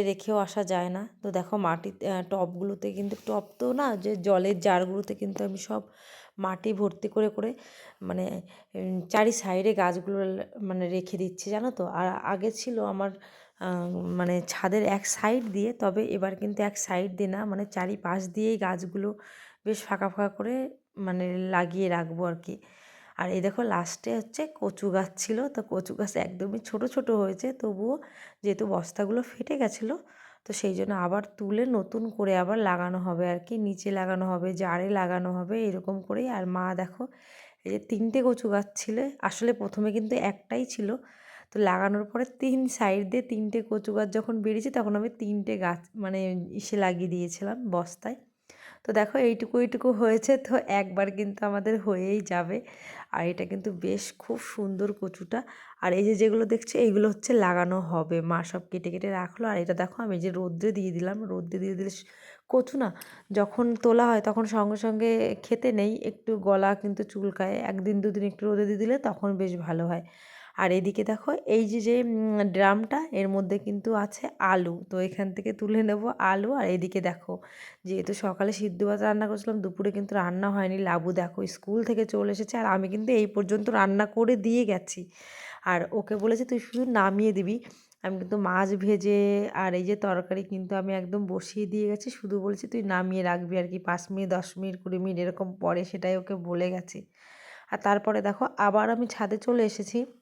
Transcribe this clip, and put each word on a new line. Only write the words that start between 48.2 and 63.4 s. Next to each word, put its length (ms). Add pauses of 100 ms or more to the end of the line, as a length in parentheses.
তো 100
দেখো 260
এইটুকু 400
এইটুকু 340
হয়েছে, 440
তো 160 (160)
একবার 420
কিন্তু 360
আমাদের 340
হয়েই 400
যাবে। 380 (540)
আর 140
এটা 180
কিন্তু 280
বেশ 320 (140)
খুব 200
সুন্দর 540
কচুটা। 480 (400)
আর 120
এই 120
যে 100
যেগুলো 300
দেখছো, 340
এইগুলো 300
হচ্ছে 240
লাগানো 480
হবে, 400
মা 240
সব 260
কেটে 200
কেটে 200
রাখলো। 380
আর 100
এটা 160
দেখো 280
আমি 180
যে 100
রোদ্রে 420
দিয়ে 200
দিলাম, 320
রোদ্রে 340
দিয়ে 160
দিলে 160
স-, 140 (440)
কচু 300
না 100 (440)
যখন 420